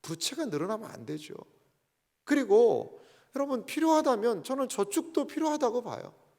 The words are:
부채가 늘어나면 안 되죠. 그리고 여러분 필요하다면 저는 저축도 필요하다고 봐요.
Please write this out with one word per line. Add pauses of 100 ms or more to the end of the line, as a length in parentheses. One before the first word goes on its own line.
부채가
늘어나면
안
되죠. (880)
그리고 (360)
여러분
필요하다면
저는
저축도
필요하다고
봐요. (260)